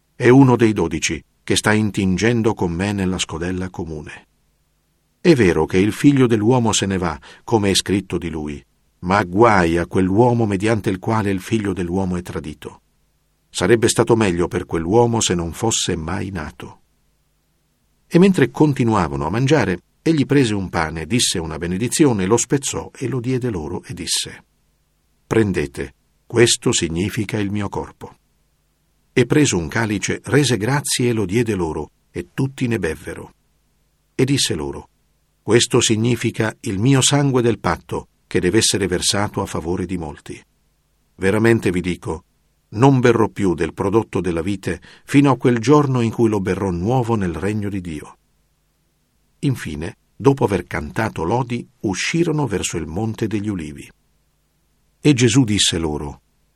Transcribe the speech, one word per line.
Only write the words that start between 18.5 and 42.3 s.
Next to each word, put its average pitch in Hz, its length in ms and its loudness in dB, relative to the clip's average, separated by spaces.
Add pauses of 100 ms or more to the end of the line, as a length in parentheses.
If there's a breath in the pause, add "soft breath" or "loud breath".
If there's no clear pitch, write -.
continuavano 110 760 0
a 80 60 -4
mangiare, 120 500 0 (220)
egli 151 240 0
prese 135 260 2
un 98 160 -4
pane, 80 380 -4
disse 107 320 -2
una 80 180 -8
benedizione, 98 680 0
lo 110 100 4
spezzò 120 580 -4
e - 140 -8
lo 127 120 -4
diede 123 280 -4
loro 90 360 -8
e - 100 -12
disse: - 500 -8 (840)
"Prendete, 90 680 -2 (320)
questo - 460 2
significa 98 680 -2
il 104 120 -4
mio 101 200 -6
corpo." - 440 -12 (960)
E 123 160 2
preso 135 320 2
un 82 80 -2
calice, 104 600 -4
rese 123 300 2
grazie 127 520 -2
e 120 40 0
lo 110 120 0
diede 107 320 0
loro, 78 340 -4 (220)
e - 220 -10
tutti 135 340 -4
ne 113 100 -2
bevvero. 82 540 -8 (840)
E 131 100 2
disse 131 300 0
loro: - 340 -8 (540)
"Questo 117 380 4
significa 113 800 -2
il 98 180 -6
mio 131 220 4
sangue 139 420 2
del 113 160 0
patto, - 520 -6 (180)
che - 100 -2
deve 90 200 2
essere 101 280 0
versato 98 560 -2
a 98 40 -6
favore 87 400 -4
di 92 120 -6
molti. 76 420 -12 (760)
Veramente 107 560 2
vi 90 80 0
dico, 85 420 -6 (480)